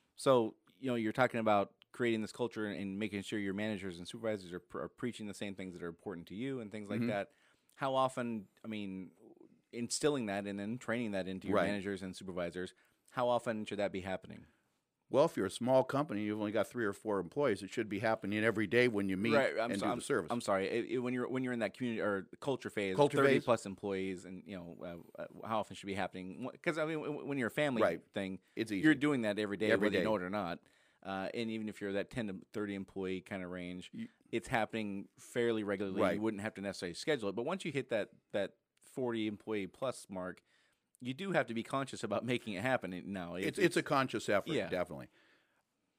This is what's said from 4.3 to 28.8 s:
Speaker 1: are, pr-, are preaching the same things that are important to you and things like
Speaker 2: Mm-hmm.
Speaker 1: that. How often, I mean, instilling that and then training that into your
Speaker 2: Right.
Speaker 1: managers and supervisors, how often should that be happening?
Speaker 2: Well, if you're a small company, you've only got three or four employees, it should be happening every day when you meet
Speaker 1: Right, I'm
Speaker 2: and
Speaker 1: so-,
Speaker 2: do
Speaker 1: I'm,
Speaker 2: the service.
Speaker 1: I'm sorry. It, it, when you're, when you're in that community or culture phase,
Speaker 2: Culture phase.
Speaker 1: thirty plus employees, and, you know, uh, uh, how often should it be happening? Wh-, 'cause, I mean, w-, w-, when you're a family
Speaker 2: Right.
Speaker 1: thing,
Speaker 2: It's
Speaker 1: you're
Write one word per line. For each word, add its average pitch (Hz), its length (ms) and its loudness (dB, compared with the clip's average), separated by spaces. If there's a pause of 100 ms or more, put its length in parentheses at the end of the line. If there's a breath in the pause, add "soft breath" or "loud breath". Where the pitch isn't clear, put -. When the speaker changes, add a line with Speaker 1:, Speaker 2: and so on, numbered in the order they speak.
Speaker 1:
are, 90 80 -6
pr-, - 220 -8
are - 80 -4
preaching 110 380 -6
the 98 60 -8
same 101 220 -8
things 92 180 -8
that 85 100 -10
are 85 40 -6
important 85 400 -8
to 90 80 -10
you 127 240 -4
and 107 120 -10
things 104 180 -10
like 107 100 -2
Speaker 2:
Mm-hmm. 117 100 0
Speaker 1:
that. 101 220 -2 (440 soft breath)
How 135 200 -2
often, 120 520 0 (180)
I - 20 -8
mean, 98 440 -6 (600)
instilling 120 540 0
that 101 220 0
and 101 120 -4
then 110 200 -4
training 113 320 -2
that 92 160 0
into 95 200 -6
your 101 100 4
Speaker 2:
Right. 92 100 6
Speaker 1:
managers 98 340 -2
and 95 140 -8
supervisors, 90 580 -6 (380 soft breath)
how 123 180 0
often 117 360 0
should 101 140 -4
that 98 120 2
be 92 100 -4
happening? - 440 -6 (640)
Speaker 2:
Well, 135 140 6
if 165 140 2
you're 101 80 2
a 95 60 0
small 127 340 4
company, 131 400 0
you've 104 120 0
only 104 140 0
got 104 160 2
three 120 160 -4
or 101 80 2
four 101 280 0
employees, 117 440 0
it 95 60 -10
should 110 180 -2
be 98 120 -2
happening 107 440 2
every 107 240 4
day 120 220 6
when 101 180 2
you 95 80 2
meet 113 180 2
Speaker 1:
Right, 110 240 4
I'm 117 140 0
Speaker 2:
and 101 80 -2
Speaker 1:
so-, - 60 0
Speaker 2:
do - 80 0
Speaker 1:
I'm, 123 60 -2
Speaker 2:
the - 40 -8
service. 101 280 2
Speaker 1:
I'm 120 100 -2
sorry. 95 260 2
It, 104 240 0
it, 127 80 0
when 123 140 -2
you're, 123 160 -2
when 131 140 0
you're 123 100 -2
in 117 60 -2
that 104 140 0
community 117 280 -2
or 98 260 0 (140)
culture 123 280 -2
phase, 98 280 0
Speaker 2:
Culture 143 220 6
phase. 139 60 8
Speaker 1:
thirty 139 140 8
plus 117 260 2
employees, 95 600 -2
and, 90 200 -12
you 95 120 -10
know, 87 200 -10 (400)
uh, - 40 -8
uh, 85 260 -10
how 110 120 2
often 98 180 -4
should - 100 -14
it 98 60 -2
be - 0 -
happening? 92 500 -4 (100)
Wh-, - 80 -18
'cause, 160 160 0
I 160 80 0
mean, 160 120 -4
w-, 147 160 -4
w-, - 140 -6
when 143 100 -2
you're 120 100 2
a - 40 0
family 135 300 2
Speaker 2:
Right. 85 200 4 (120)
Speaker 1:
thing, 95 260 -4 (180 soft breath)
Speaker 2:
It's 113 120 -2
Speaker 1:
you're 123 220 4